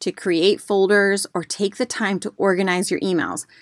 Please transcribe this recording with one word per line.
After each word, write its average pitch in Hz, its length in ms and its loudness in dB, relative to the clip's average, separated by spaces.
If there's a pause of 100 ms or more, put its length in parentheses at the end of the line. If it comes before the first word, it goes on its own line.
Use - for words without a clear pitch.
to 180 100 -4
create 175 480 2
folders 196 720 2
or 170 120 -4
take 202 320 -4
the 254 80 -2
time 196 340 -2
to 214 160 -8
organize 190 560 0
your 180 80 0
emails. 170 460 -2 (160)